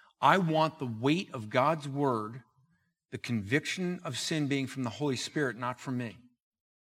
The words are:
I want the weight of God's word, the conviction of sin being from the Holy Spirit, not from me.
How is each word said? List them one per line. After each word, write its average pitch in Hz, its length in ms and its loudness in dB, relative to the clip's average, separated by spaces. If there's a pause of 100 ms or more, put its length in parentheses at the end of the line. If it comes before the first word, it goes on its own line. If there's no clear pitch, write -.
(220)
I 147 160 8
want 160 420 2
the 139 60 -2
weight 131 480 0
of 107 160 -8
God's 143 380 2
word, 131 540 -2 (680)
the 123 60 -8
conviction 151 840 -2
of 135 140 -6
sin 151 300 -2
being 135 200 0
from 131 160 -6
the 120 60 -2
Holy 139 260 -2
Spirit, 127 420 -4
not 123 220 -6
from 127 180 -4
me. 117 200 -6 (720)